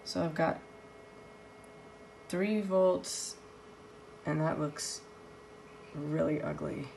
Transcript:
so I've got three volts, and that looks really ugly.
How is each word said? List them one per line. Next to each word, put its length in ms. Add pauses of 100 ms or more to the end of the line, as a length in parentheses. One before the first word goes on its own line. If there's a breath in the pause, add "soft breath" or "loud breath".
so 180
I've 120
got 240 (1700)
three 320
volts, 760 (880)
and 160
that 180
looks 400 (920)
really 480
ugly. 440 (100)